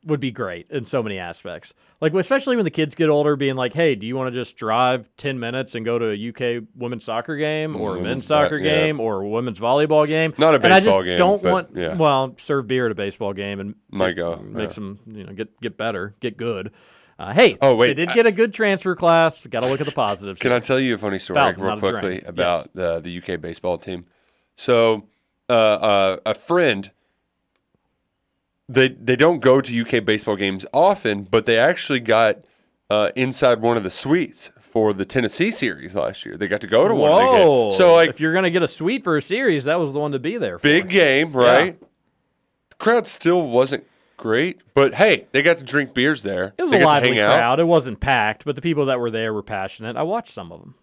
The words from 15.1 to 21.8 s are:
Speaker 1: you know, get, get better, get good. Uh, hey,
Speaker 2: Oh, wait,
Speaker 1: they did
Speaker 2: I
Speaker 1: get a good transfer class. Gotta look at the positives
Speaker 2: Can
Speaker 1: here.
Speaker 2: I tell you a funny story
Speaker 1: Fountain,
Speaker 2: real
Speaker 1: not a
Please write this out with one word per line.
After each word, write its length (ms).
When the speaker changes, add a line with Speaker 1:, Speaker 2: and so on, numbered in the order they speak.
Speaker 1:
you 120
know, 100
get, 260
get 160
better, 440
get 180
good. 320
Uh, 160
hey, 260
Speaker 2:
Oh, 160
wait, 120
Speaker 1:
they 60
did 20
Speaker 2:
I 60
Speaker 1:
get 100
a 80
good 220
transfer 420
class. 500
Gotta 220
look 120
at 60
the 60
positives 480
Speaker 2:
Can 120
Speaker 1:
here. 40
Speaker 2:
I 40
tell 200
you 140
a 40
funny 200
story 200
Speaker 1:
Fountain, 240
Speaker 2:
real 140
Speaker 1:
not 20
a 20